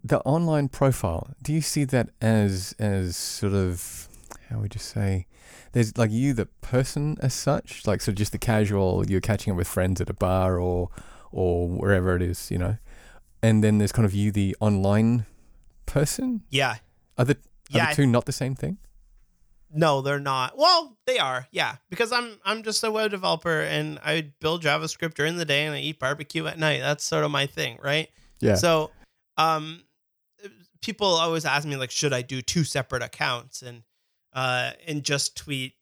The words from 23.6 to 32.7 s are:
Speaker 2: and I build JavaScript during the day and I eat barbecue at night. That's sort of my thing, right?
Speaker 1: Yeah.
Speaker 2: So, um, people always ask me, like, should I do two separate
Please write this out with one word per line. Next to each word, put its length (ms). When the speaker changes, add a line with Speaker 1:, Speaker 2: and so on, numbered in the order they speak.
Speaker 2:
and 440
I 340
build 240
JavaScript 520
during 200
the 80
day 220
and 100
I 60
eat 180
barbecue 460
at 120
night. 220
That's 240
sort 220
of 60
my 140
thing, 380
right? 240
Speaker 1:
Yeah. 160
Speaker 2:
So, 360
um, 480
people 260
always 360
ask 240
me, 80
like, 160
should 220
I 80
do 200
two 220
separate 400